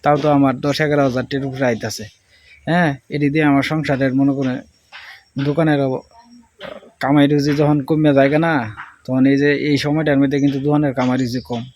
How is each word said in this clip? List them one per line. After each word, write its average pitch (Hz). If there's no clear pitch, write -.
তাও 147
তো 151
আমার 135
দশ 143
এগারো 147
হাজার 123
টির 135
উপরে 131
আইতাছে। 110
হ্যাঁ, 170
এটি 143
দিয়ে 156
আমার 139
সংসারের 143
মনে 139
করেন 131
দোকানের 147
অব-, 131
কামাই 143
রুজি 147
যখন 151
কমে 156
যায় 135
না, 165
তখন 131
এই 139
যে 147
এই 143
সময়টার 147
মধ্যে 139
কিন্তু 139
দোকানের 147
কামাই 127
রুজি 123
কম। 120